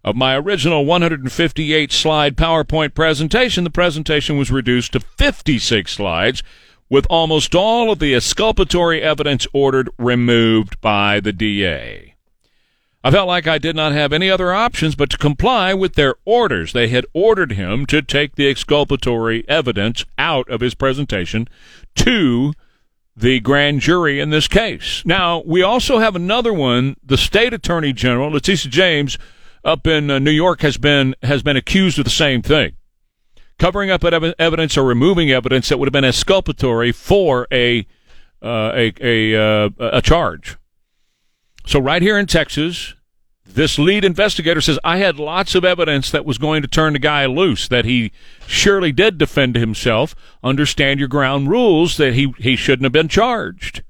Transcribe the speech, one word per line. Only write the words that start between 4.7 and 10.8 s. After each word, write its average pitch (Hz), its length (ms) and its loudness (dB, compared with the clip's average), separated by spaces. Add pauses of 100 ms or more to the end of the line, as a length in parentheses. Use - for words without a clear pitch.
to - 80 0
fifty-six - 920 -2
slides, 101 500 -2 (460)
with 135 220 4
almost 160 440 0
all 220 380 2
of 165 60 -2
the 143 160 0
exculpatory 175 880 0
evidence 147 500 -2
ordered 135 460 0
removed 117 840 2